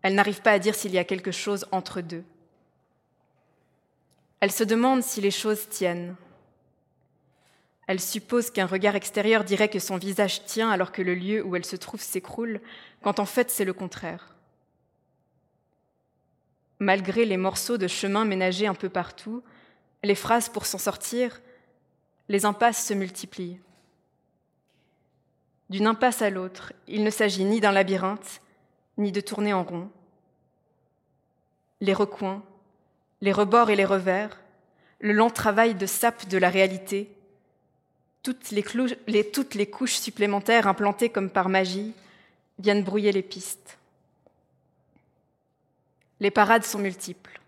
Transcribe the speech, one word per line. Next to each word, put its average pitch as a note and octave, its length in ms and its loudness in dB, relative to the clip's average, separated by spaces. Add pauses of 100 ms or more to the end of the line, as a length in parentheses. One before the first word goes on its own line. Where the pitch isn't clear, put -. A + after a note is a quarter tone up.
Elle G3 140 0
n'arrive G3+ 260 2
pas A3+ 100 4
à G3+ 80 6
dire G#3 160 0
s'il G#3 160 -6
y F#3 60 2
a F3 80 2
quelque F#3 260 -4
chose G3+ 400 -6
entre F#3 300 -6
deux. E3+ 220 -12 (2250)
Elle G3 100 4
se A3 140 0
demande A#3+ 380 2
si - 180 -6
les G3 100 2
choses G#3+ 380 -4
tiennent. F3 460 -4 (1700)
Elle F#3+ 120 -2
suppose A3+ 500 -2
qu'un F#3+ 160 0
regard F#3+ 300 2
extérieur G#3+ 480 2
dirait G3+ 260 2
que G#3 100 -4
son F#3+ 180 -6
visage F#3+ 480 -2
tient A3+ 240 -2
alors F#3 220 0
que G3+ 100 -6
le F3+ 140 0
lieu G3 280 -2
où F#3 120 -4
elle F3 100 -4
se - 100 -10
trouve - 260 -12
s'écroule, G#3+ 600 -8 (400)
quand G3+ 180 -2
en G3+ 60 0
fait B3 260 0
c'est G3+ 140 -2
le F#3 80 -4
contraire. F3 600 -12 (2500)
Malgré G3 440 2
les G3+ 140 0
morceaux F#3+ 400 -2
de F#3+ 100 -2
chemin G3+ 380 -2
ménagés F#3+ 420 0
un F#3+ 60 0
peu F#3 160 -6
partout, G#3+ 540 -8 (580)
les G3+ 140 2
phrases A3+ 340 0
pour - 160 -8
s'en - 120 -4
sortir, A#3 640 -4 (840)
les G3+ 180 0
impasses G#3+ 400 2
se A3 80 -4
multiplient. F#3 680 -8 (2000)
D'une G3 180 0
impasse A3+ 340 2
à G#3 80 2
l'autre, F#3 440 -8 (140)
il G#3+ 160 -2
ne G#3+ 60 2
s'agit G3 360 0
ni A3 140 2
d'un G#3 120 4
labyrinthe, G3 680 0 (560)
ni G#3 140 0
de G3 100 -2
tourner G#3 320 -2
en F#3 100 0
rond. F3 260 -8 (1900)
Les G3 140 2
recoins, G3+ 500 -2 (800)
les G3 100 0
rebords G#3 380 4
et G#3 60 4
les G3 100 4
revers, F#3+ 560 -2 (580)
le G#3 140 0
lent A3 160 6
travail A3+ 460 2
de F#3+ 100 -4
sape A3+ 420 -2
de F#3 100 0
la F#3 120 6
réalité, F#3+ 600 0 (1120)
toutes - 280 -8
les G#3 120 0
clou-, B3 240 -2 (200)
les, G#3+ 240 2
toutes C4+ 240 -4
les G3+ 140 0
couches - 280 -4
supplémentaires G3+ 720 2
implantées G3+ 420 2
comme G3 200 -2
par F#3 200 2
magie F#3+ 440 0 (640)
viennent G3+ 240 2
brouiller G3+ 280 0
les F#3+ 120 0
pistes. - 540 -14 (2500)
Les G3+ 120 2
parades G#3 320 6
sont - 160 -6
multiples. F3+ 680 -8